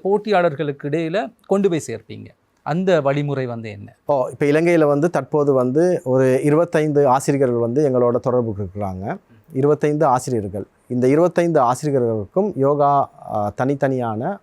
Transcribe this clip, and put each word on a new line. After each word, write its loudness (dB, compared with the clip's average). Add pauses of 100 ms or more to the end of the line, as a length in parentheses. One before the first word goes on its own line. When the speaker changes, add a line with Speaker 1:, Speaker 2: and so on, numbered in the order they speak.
Speaker 1:
போட்டியாளர்களுக்கு -2
இடையில -4 (140)
கொண்டு 2
போய் 0
சேர்ப்பீங்க, -12 (360)
அந்த 0
வழிமுறை -2
வந்து -10
என்ன? -18 (100)
Speaker 2:
ஓ, 0
இப்போ -2
இலங்கையில 4
வந்து 2
தற்போது 0
வந்து 2
ஒரு 2
இருபத்தைந்து 2
ஆசிரியர்கள் 2
வந்து 0
எங்களோட 2
தொடர்பு -2
இருக்கிறாங்க. -8 (360)
இருபத்தைந்து 0
ஆசிரியர்கள். -2 (220)
இந்த 0
இருபத்தைந்து 2
ஆசிரியர்களுக்கும் -2
யோகா, 0 (220)
ஆ, -4 (100)
தனித்தனியான -4